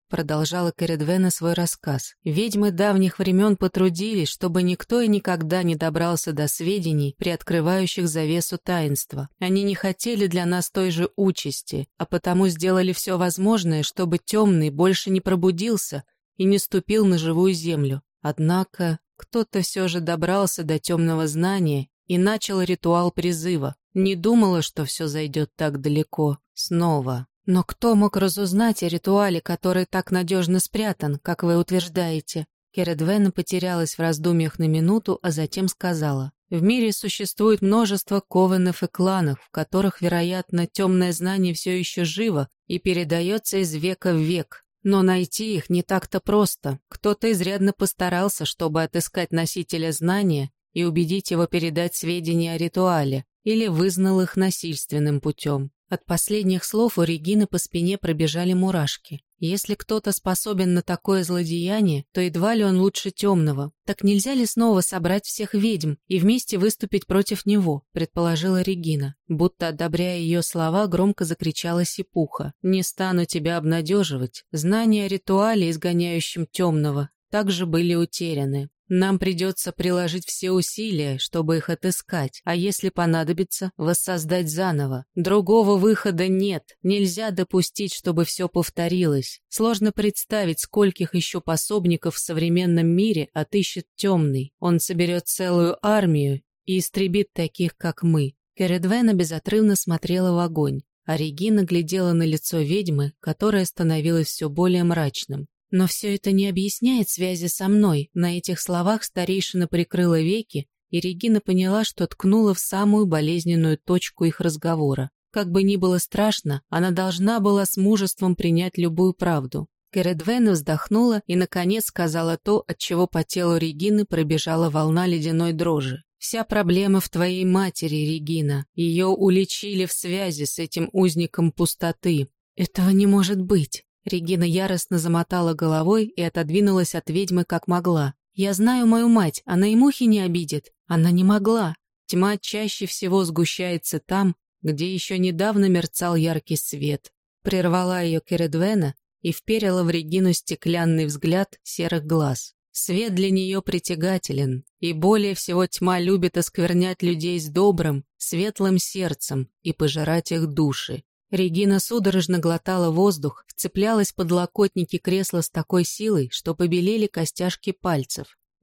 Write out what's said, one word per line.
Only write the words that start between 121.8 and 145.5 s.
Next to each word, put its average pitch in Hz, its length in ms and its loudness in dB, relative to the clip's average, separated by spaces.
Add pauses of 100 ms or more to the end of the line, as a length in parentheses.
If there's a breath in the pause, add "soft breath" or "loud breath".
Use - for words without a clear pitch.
сказала 165 520 -2
то, - 300 0
от 165 100 -8
чего 175 300 0
по 160 160 -2
телу 170 320 0
Регины 165 500 0
пробежала 160 640 0
волна 156 380 2
ледяной 165 460 0
дрожи. 156 500 -2 (140)
«Вся - 260 -6
проблема 196 560 2
в - 100 -4
твоей 180 360 0
матери, 170 680 0
Регина. 147 520 -2 (100)
Её 170 340 0
уличили 190 760 2
в 175 80 -6
связи 175 500 -6
с - 160 -6
этим 165 320 -4
узником 170 640 0
пустоты». 165 760 -2 (300)
«Этого 185 320 0
не 196 180 6
может 196 340 4
быть!» 185 440 -2 (200)
Регина 175 380 -2
яростно 180 540 0
замотала 170 560 0
головой 160 520 2
и 226 160 -8
отодвинулась 175 720 0
от - 140 -6
ведьмы 180 360 0
как - 220 -4
могла. 170 480 0 (180)
«Я 196 200 -2
знаю 233 340 2
мою 233 220 4
мать, 220 360 2
она 185 220 2
и 220 80 2
мухи 269 280 4
не 214 180 4
обидит. 170 500 -4 (160)
Она 170 240 4
не 180 120 4
могла». 208 520 2 (320)
«Тьма 196 300 0
чаще 208 500 -6
всего 190 360 0
сгущается 165 760 -2
там, 190 360 0 (260)
где 156 320 -4
ещё 185 240 -6
недавно 190 520 2